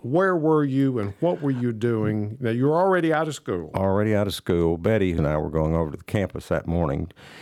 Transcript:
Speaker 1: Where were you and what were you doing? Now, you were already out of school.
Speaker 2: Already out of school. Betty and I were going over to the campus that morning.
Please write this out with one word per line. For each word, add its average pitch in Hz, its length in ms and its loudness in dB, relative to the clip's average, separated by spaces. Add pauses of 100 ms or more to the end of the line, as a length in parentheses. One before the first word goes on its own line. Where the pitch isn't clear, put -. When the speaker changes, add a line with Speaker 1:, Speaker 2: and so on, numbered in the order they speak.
Speaker 1:
Where 180 340 0
were 156 260 2
you 135 380 0
and 101 180 -4
what 170 240 0
were 143 80 0
you 123 220 -2
doing? 107 680 -2
Now, 117 120 -2
you 120 160 0
were 151 100 2
already 180 360 2
out 156 140 0
of 147 80 -6
school. 85 400 -6
Speaker 2:
Already 98 400 2
out 101 140 0
of 92 60 -6
school. 85 420 2
Betty 98 360 2
and 82 140 2
I 76 120 0
were 78 120 -4
going 78 240 0
over 82 160 0
to 71 60 -10
the - 80 -16
campus 92 440 -4
that - 200 -2
morning. 82 420 -2 (300)